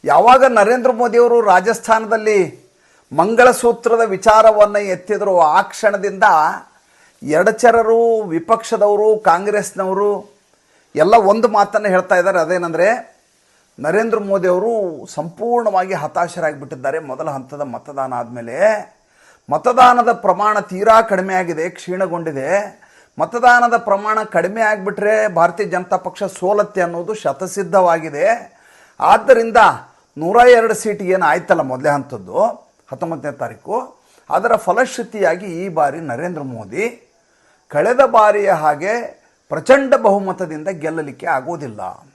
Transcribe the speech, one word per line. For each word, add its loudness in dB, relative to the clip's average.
ಯಾವಾಗ 6
ನರೇಂದ್ರ 2
ಮೋದಿಯವರು 2
ರಾಜಸ್ಥಾನದಲ್ಲಿ 0
ಮಂಗಳಸೂತ್ರದ 2
ವಿಚಾರವನ್ನ 4
ಎತ್ತಿದ್ರು, -2
ಆ 4
ಕ್ಷಣದಿಂದ -2
ಎಡಚರರು, 2
ವಿಪಕ್ಷದವರು, 0
ಕಾಂಗ್ರೆಸ್ನವರು -2
ಎಲ್ಲ 4
ಒಂದು 4
ಮಾತನ್ನ 0
ಹೇಳ್ತಾ 2
ಇದ್ದಾರೆ. 2
ಅದೇನಂದ್ರೆ, -2
ನರೇಂದ್ರ -2
ಮೋದಿಯವರು -2
ಸಂಪೂರ್ಣವಾಗಿ -4
ಹತಾಶರಾಗಿಬಿಟ್ಟಿದ್ದಾರೆ. -6
ಮೊದಲ -10
ಹಂತದ -12
ಮತದಾನ -10
ಆದ್ಮೇಲೆ -4
ಮತದಾನದ 4
ಪ್ರಮಾಣ 0
ತೀರಾ 2
ಕಡಿಮೆ -2
ಆಗಿದೆ, -4
ಕ್ಷೀಣಗೊಂಡಿದೆ. -6
ಮತದಾನದ 2
ಪ್ರಮಾಣ -2
ಕಡಿಮೆ -2
ಆಗಿಬಿಟ್ರೆ -2
ಭಾರತೀಯ 0
ಜನತಾ -4
ಪಕ್ಷ -8
ಸೋಲತ್ತೆ -4
ಅನ್ನೋದು -6
ಶತಸಿದ್ಧವಾಗಿದೆ. -2
ಆದ್ದರಿಂದ 4
ನೂರ 4
ಎರಡು 6
ಸೀಟ್ -6
ಏನು 0
ಆಯ್ತಲ್ಲ 0
ಮೊದಲೇ -4
ಹಂತದ್ದು -4
ಹತ್ತೊಂಬತ್ತನೇ -8
ತಾರೀಕು, -10
ಅದರ 0
ಫಲಶ್ರುತಿಯಾಗಿ -4
ಈ -10
ಬಾರಿ -2
ನರೇಂದ್ರ -8
ಮೋದಿ -10
ಕಳೆದ -2
ಬಾರಿಯ 4
ಹಾಗೆ -4
ಪ್ರಚಂಡ 2
ಬಹುಮತದಿಂದ -2
ಗೆಲ್ಲಲಿಕ್ಕೆ -8
ಆಗೋದಿಲ್ಲ. -8